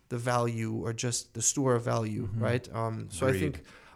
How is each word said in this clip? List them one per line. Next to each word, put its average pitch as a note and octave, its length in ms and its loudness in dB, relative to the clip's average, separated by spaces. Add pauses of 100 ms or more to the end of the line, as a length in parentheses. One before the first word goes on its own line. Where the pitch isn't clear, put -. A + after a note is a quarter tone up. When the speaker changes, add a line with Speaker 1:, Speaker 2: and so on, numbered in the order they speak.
Speaker 1:
the B2 80 -4
value A#2+ 560 0
or A2+ 200 -2
just A#2+ 420 -4
the A#2 80 -4
store C3 320 4
of A2+ 100 2
value, A2 440 0
Speaker 2:
Mm-hmm. A2 140 -2
Speaker 1:
right? A#2+ 320 0
Um, A2+ 360 -4
so G2 160 -2
I C3 40 6
Speaker 3:
Agreed. B2+ 100 2
Speaker 1:
think, C#3+ 240 -2 (320)